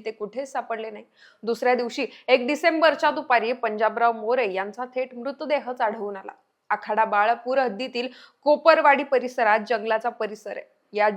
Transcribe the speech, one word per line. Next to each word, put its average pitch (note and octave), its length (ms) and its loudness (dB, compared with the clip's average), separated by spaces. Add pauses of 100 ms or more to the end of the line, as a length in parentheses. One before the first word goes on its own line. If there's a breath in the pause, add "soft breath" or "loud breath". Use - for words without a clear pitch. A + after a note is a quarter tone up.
ते - 60 -8
कुठेच A3 400 -10
सापडले A3+ 380 -8
नाही. G#3+ 160 -16 (380 soft breath)
दुसऱ्या A#3 320 2
दिवशी A#3+ 300 -4 (220 loud breath)
एक B3 200 4
डिसेंबरच्या D#4 640 2
दुपारी B3 420 0
पंजाबराव A3+ 580 0
मोरे A3+ 420 -2
यांचा G#3 320 -6 (100)
थेट B3+ 200 -6
मृतदेहच C4 680 -6
आढळून G#3 360 -4
आला. F#3+ 140 -14 (380)
आखाडा G#3+ 360 0
बाळापूर A#3 520 0
हद्दीतील B3 500 -2 (360 loud breath)
कोपरवाडी D4 600 6
परिसरात B3 640 0
जंगलाचा A3 420 -2
परिसर G#3+ 480 -8
आहे. - 220 -18 (140)
या G#3 240 2